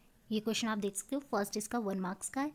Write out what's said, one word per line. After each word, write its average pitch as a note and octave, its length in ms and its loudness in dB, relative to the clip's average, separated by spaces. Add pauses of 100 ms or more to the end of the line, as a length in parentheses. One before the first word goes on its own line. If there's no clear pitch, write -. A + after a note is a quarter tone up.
(300)
ये G#3+ 100 2
क्वेश्चन A3 280 2
आप G#3+ 100 2
देख G3+ 180 0
सकते - 200 -2
हो, C#4 60 0 (100)
फर्स्ट G#3 240 2
इसका G#3+ 220 -2
वन G3 220 0
मार्क्स F#3 280 -2
का - 120 -2
है, D4+ 140 0